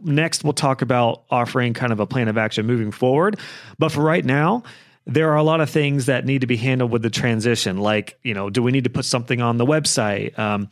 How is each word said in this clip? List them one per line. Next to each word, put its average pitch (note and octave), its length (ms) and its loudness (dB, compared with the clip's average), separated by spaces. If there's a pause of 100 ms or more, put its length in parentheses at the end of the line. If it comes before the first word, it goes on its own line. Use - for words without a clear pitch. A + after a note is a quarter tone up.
next D#3+ 400 0
we'll D3 100 0
talk C3+ 280 0
about A#2+ 480 2
offering B2 440 0
kind A#2+ 200 -2
of G#2 60 -2
a G#2 80 0
plan B2 200 0
of G#2+ 100 0
action A2 280 0
moving A2+ 260 0
forward. D3+ 480 0 (400)
But D#3 120 2
for D3 100 -2
right D#3 240 2
now, D#3 380 2 (420)
there D#3 260 2
are D3+ 60 4
a D3+ 60 4
lot D#3+ 180 2
of D3 80 0
things C#3+ 380 0
that B2+ 180 0
need C3+ 160 0
to C3 60 -2
be B2 100 0
handled B2+ 340 0
with A#2 100 0
the A2+ 80 -2
transition. A2 680 0
Like, G#2 460 -2
you A#2+ 100 -6
know, G2 160 -6
do G2+ 120 0
we A#2+ 100 2
need C3+ 120 0
to A#2+ 60 0
put C3 160 -4
something B2 360 -2
on A#2 160 0
the A#2+ 80 2
website? A2+ 720 -2
Um, G#2 340 -2